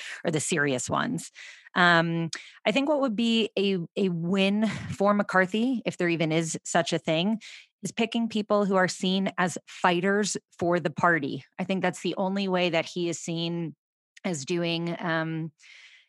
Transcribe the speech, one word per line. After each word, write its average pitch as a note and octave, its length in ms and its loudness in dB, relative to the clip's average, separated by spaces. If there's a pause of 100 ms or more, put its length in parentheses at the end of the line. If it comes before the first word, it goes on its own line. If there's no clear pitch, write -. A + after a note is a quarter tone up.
(240)
or E3+ 60 -2
the D#3 100 0
serious C#3+ 480 0
ones? D#3 420 -2 (460)
Um, E3 540 4 (360)
I G#3 60 4
think C#4 160 2
what D4 140 2
would B3+ 120 0
be A3+ 420 2
a, G3 220 2 (180)
a G3 120 2
win G3 580 2 (300)
for G3+ 160 4
McCarthy, G#3 720 2
if F3 140 -2
there F3 100 0
even D#3+ 240 0
is E3 320 0
such E3+ 300 0
a D#3+ 40 0
thing, F3 400 0 (440)
is F#3+ 100 -6
picking A3+ 360 -2
people G#3 360 0
who G3 120 2
are F#3 120 4
seen F#3+ 480 0
as F3 300 0
fighters F#3 720 0 (200)
for F3 220 0
the D3+ 100 -2
party. D3 540 0 (140)
I F#3 60 -6
think F#3+ 180 -2
that's F3+ 180 0
the F#3 160 -2
only G3 320 -2
way F3+ 220 2
that D#3+ 160 0
he E3+ 240 -4
is D#3+ 100 -6
seen E3+ 560 -4 (480)
as D#3 220 -4
doing, E3+ 520 -2
um, D#3+ 540 -2 (560)